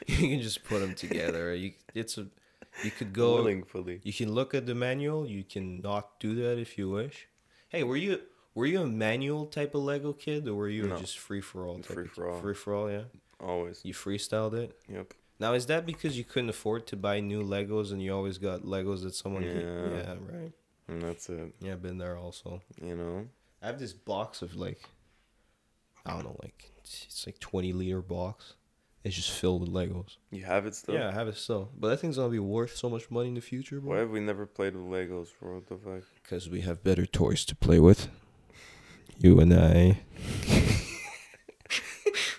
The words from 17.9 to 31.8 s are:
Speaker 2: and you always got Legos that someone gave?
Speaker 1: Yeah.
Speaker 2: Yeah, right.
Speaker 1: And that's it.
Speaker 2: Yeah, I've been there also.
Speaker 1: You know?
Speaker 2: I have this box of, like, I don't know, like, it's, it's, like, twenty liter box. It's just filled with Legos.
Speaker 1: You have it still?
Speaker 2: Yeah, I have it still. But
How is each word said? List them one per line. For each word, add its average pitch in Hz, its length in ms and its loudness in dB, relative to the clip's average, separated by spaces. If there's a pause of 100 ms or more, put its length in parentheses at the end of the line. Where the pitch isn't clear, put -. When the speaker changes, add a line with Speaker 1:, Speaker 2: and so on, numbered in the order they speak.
Speaker 2:
and 98 100 -4
you 95 120 -2
always 98 220 -2
got 92 240 -4
Legos 95 440 -4
that 92 100 -8
someone 95 300 -4
gave? 87 120 -4
Speaker 1:
Yeah. 87 400 -4
Speaker 2:
Yeah, 90 240 -6
right. 165 320 -12 (360)
Speaker 1:
And 85 120 -8
that's 85 300 -8
it. 82 300 -10
Speaker 2:
Yeah, 95 120 -8
I've 90 100 -10
been 90 140 -8
there 90 220 -8
also. 90 420 -12 (220)
Speaker 1:
You 87 120 -8
know? 85 320 -8 (360)
Speaker 2:
I 101 60 -8
have 123 100 -8
this 117 160 -12
box - 480 -8
of, 85 120 -12
like, 90 280 -8 (1200)
I - 80 -10
don't 85 120 -8
know, - 180 -14
like, - 340 -20
it's, - 300 -18
it's, - 200 -12
like, - 120 -14
twenty 92 340 -4
liter 92 300 -2
box. 90 500 -8 (520)
It's 95 100 -4
just 87 160 -4
filled 92 300 0
with 87 100 -4
Legos. 90 460 -4 (160)
Speaker 1:
You 98 140 -10
have 98 200 2
it 104 80 -8
still? - 220 -4
Speaker 2:
Yeah, 123 140 -2
I - 20 -6
have 113 160 -4
it 101 80 -6
still. 104 420 -4
But 110 120 0